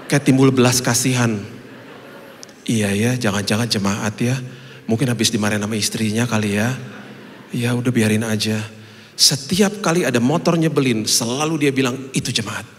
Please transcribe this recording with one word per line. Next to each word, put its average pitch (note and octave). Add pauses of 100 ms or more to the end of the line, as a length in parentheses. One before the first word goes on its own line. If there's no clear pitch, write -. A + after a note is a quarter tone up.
Kayak D3
timbul C3
belas B2
kasihan. B2 (1400)
Iya G#2
ya, A2
jangan-jangan G#2
jemaat G#2+
ya. B2 (480)
Mungkin A2+
habis G#2+
dimarahin G#2
sama G#2+
istrinya A2
kali G#2
ya. B2+ (800)
Ya A#2+
udah B2
biarin G#2+
aja. A2 (560)
Setiap G3
kali F3
ada B2
motor E3
nyebelin, C#3
selalu C#3+
dia C#3
bilang, B2+ (160)
"Itu -
jemaat." - (100)